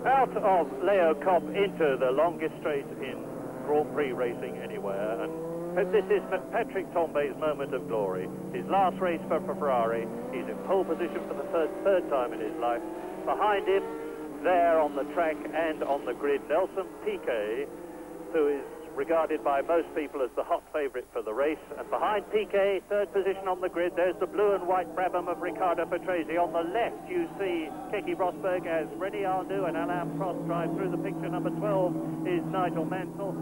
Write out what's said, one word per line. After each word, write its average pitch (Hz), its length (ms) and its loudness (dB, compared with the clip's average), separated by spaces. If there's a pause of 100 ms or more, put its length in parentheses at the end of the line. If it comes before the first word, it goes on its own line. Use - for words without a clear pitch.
Out 247 320 4
of 190 300 4 (160)
Leo 180 400 6
Kopp 175 200 4 (120)
into 175 420 2
the 127 140 2
longest 156 480 2
straight 147 280 -2 (120)
in 131 240 -6 (440)
Grand 147 280 2
Prix 147 180 2
racing 110 460 -2
anywhere, 101 640 -4
and 170 720 -2
this 196 160 6
is 196 100 6 (300)
Patrick 196 420 -2
Tambay's 147 460 0
moment 139 340 -2
of 127 140 -2
glory. 95 420 0 (240)
His - 140 -4
last 185 340 4
race 170 280 0
for, 160 180 2
for 147 80 -2
Ferrari, 117 540 2 (240)
he's 131 160 -4
in - 180 -6
pole 185 180 4
position 165 440 -2
for 160 60 -4
the - 200 -6
third, 156 160 2 (140)
third 175 260 4
time 123 220 2
in 110 80 -6
his 107 180 -4
life. 120 240 0 (420)
Behind 190 440 2
him, 190 160 4 (580)
there 170 380 6
on 147 160 2
the 151 80 0 (100)
track 160 220 2 (180)
and 156 300 0
on 143 200 0
the 123 100 -2
grid, 143 340 0
Nelson 185 380 0 (180)
Piquet, 127 640 -2 (680)
who 151 160 6
is 143 140 0 (300)
regarded 156 500 2
by 139 200 2
most 160 320 2
people 147 260 -4
as 123 160 2
the 131 80 -2
hot 165 260 0
favourite 143 440 -2
for 120 80 -2
the 107 100 -4
race. 143 240 0 (220)
And 110 100 -8
behind 185 420 0
Piquet, 196 600 2
third 202 240 2
position 190 340 0
on 180 140 0
the 175 80 0
grid, 175 260 0
there's 180 240 2
the 185 60 2
blue 202 260 4
and 180 140 0
white 185 180 2 (100)
Brabham 180 380 0
of 165 80 -4
Riccardo 170 460 0
Patrese. 170 500 -2
On 175 160 2
the 170 80 2
left, 180 480 -2
you 175 160 0 (160)
see 165 320 -2 (160)
Keke 175 300 -2
Rosberg 180 480 0
as 160 180 0 (160)
René 202 240 -4
Arnoux 185 400 0
and 165 140 -2
Alain 170 420 -2
Prost 170 240 -2
drive 165 320 0
through 170 140 0
the 165 80 0
picture. - 320 -4
Number 165 260 -2
twelve 185 400 2 (320)
is 170 240 2
Nigel 170 320 0
Mansell. 185 580 -4